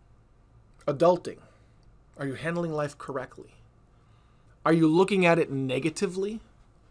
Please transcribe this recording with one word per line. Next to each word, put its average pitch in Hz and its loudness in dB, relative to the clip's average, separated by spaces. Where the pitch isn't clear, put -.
Adulting. 160 2
Are 143 -8
you 131 -6
handling 165 -4
life 147 -6
correctly? - -14
Are 160 4
you 160 4
looking 185 4
at 170 4
it - -2
negatively? 165 -4